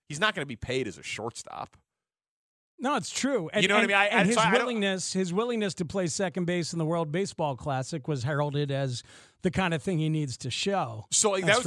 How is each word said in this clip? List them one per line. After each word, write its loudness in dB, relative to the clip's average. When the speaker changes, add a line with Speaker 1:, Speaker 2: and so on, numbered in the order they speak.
Speaker 1:
He's -10
not 0
gonna -6
be -10
paid -4
as -10
a -20
shortstop. -10
Speaker 2:
No, 0
it's -4
true. 0
And, 4
Speaker 1:
You 4
know 4
what 6
I 6
Speaker 2:
and, 4
Speaker 1:
mean? 4
I, 6
Speaker 2:
and 4
Speaker 1:
I, 6
Speaker 2:
his 4
Speaker 1:
so 6
I 6
don't 6
Speaker 2:
willingness, 0
his 0
willingness 0
to -4
play -2
second -2
base -2
in -4
the 0
World 0
Baseball -2
Classic -4
was -2
heralded 0
as -2
the 0
kind 0
of -4
thing -2
he 0
needs -2
to -6
show. -4
Speaker 1:
So, 2
like, 0
Speaker 2:
That's 6
Speaker 1:
that -2